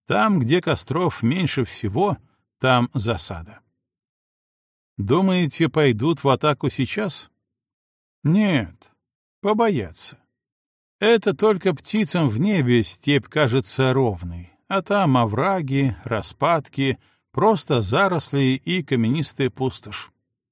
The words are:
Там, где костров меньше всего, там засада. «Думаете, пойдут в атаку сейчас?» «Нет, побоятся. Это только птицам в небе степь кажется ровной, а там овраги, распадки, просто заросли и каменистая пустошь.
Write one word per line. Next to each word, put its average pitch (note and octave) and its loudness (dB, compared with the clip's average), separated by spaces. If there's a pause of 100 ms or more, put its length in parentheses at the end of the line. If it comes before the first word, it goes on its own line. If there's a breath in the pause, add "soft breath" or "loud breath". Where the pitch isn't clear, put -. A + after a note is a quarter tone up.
Там, G#3 2
где C#3+ 2
костров D#3+ -2
меньше C#3 0
всего, B2+ -2 (420)
там B2 4
засада. G2 -6 (1300)
«Думаете, E3 0
пойдут D3 0
в C#3 2
атаку D3 0
сейчас?» - -6 (920)
«Нет, E3 0 (500)
побоятся. G3+ -2 (800)
Это G#3+ 2
только G3 2
птицам F3 0
в G#2+ -2
небе C3+ 2
степь - -2
кажется C3 0
ровной, F2 -2 (160)
а F#3+ -2
там F3+ 2
овраги, C3+ 0
распадки, C3+ -2 (320)
просто D#3+ 0
заросли C#3 0
и E3+ -2
каменистая C3 -2
пустошь. - -8 (400)